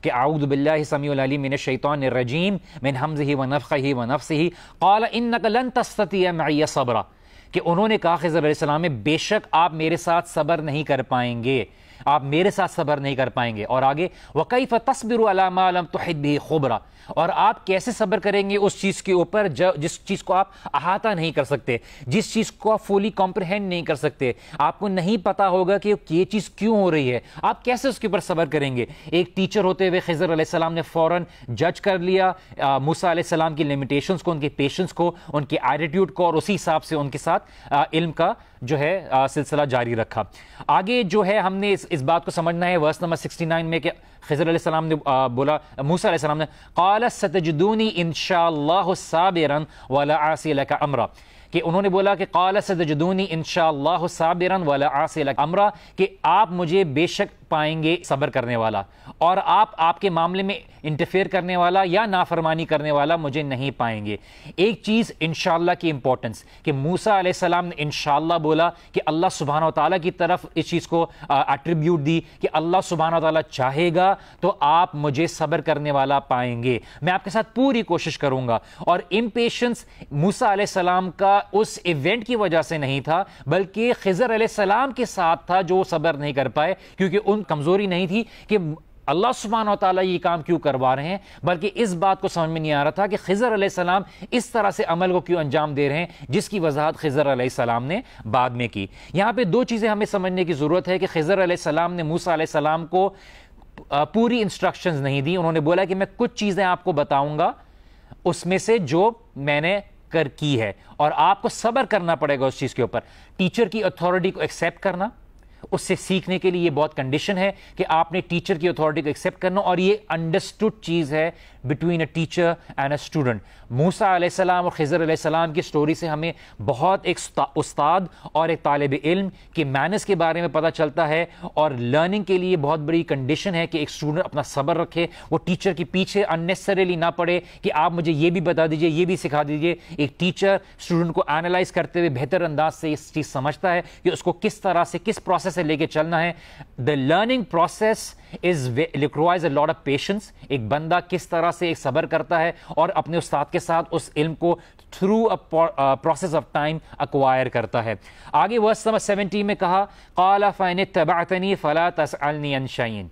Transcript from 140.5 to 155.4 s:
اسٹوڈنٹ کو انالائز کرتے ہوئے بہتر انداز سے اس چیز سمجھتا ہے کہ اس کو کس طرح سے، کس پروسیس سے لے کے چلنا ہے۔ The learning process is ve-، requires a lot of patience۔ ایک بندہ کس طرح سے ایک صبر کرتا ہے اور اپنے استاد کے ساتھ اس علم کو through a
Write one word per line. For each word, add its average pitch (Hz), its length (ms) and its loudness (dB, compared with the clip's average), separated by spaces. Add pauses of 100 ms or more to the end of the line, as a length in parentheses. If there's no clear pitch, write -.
اسٹوڈنٹ 170 360 -2
کو 185 120 0
انالائز 175 440 0
کرتے 170 280 -4
ہوئے 170 100 2
بہتر 143 320 -2
انداز 156 340 -2
سے 156 160 -6
اس - 220 -8
چیز 151 200 -6
سمجھتا 151 400 -2
ہے 175 80 0 (220)
کہ - 60 4
اس 160 140 -4
کو 180 80 0
کس - 300 -4
طرح 175 220 2
سے، - 220 -6
کس - 180 -4
پروسیس 175 340 -2
سے 180 60 -2
لے 151 140 0
کے 151 100 0
چلنا 160 360 0
ہے۔ 170 100 -2 (480)
The 147 140 0
learning 190 460 2 (140)
process 214 720 0 (180)
is 139 280 0
ve-، 147 260 -2
requires 156 460 0
a 160 40 2
lot 147 180 2
of 156 240 -2
patience۔ 196 400 -2 (160)
ایک 120 200 -2
بندہ 160 320 0 (100)
کس 180 180 -4
طرح 170 240 0
سے 175 160 -4
ایک 165 120 -2
صبر 143 260 -2
کرتا 160 360 0
ہے 170 100 0 (160)
اور 160 280 0
اپنے 156 220 -2
استاد 147 340 -2
کے 175 80 -2
ساتھ 165 320 -2
اس - 240 -4
علم 156 200 -2
کو 170 220 2 (380)
through 220 340 2
a 190 60 0 (200)